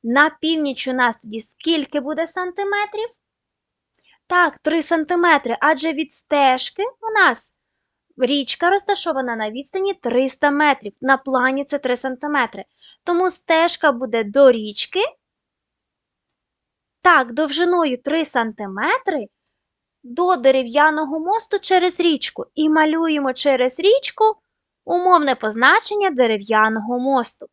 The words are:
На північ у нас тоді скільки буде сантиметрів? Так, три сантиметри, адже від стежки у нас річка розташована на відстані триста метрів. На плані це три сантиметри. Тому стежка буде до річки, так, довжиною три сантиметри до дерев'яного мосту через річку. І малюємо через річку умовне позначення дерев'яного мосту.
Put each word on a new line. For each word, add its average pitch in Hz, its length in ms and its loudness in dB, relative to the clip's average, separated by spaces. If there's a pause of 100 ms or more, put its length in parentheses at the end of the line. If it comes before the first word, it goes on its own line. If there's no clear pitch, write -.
На 277 280 2
північ 302 580 -4
у 254 40 -4
нас 247 240 0
тоді 220 240 -12
скільки 302 600 -4
буде 302 260 -6
сантиметрів? 403 840 -6 (1160)
Так, 349 320 0
три 311 240 -2
сантиметри, 330 800 0
адже 311 320 0
від 302 200 -6
стежки 277 720 0
у 453 280 -8
нас 370 460 0 (600)
річка 277 540 -2
розташована 302 680 -2
на 214 140 -6
відстані 370 440 -6
триста 262 560 0
метрів. 285 500 0
На 262 160 2
плані 262 480 -2
це 285 140 -6
три 247 180 -2
сантиметри. 262 680 -4 (400)
Тому 349 260 0
стежка 330 600 0
буде 233 320 -4
до 254 280 6
річки, 214 480 -4 (2000)
так, 269 300 2
довжиною 311 680 0
три 311 220 -2
сантиметри 233 1000 -4 (760)
до 339 340 0
дерев'яного 269 840 2
мосту 403 400 -4
через 359 420 0
річку. - 540 -2
І 311 140 0
малюємо 311 640 2
через 254 480 0
річку 440 440 2 (600)
умовне 339 500 2
позначення 320 760 0
дерев'яного 220 880 0
мосту. 254 540 -4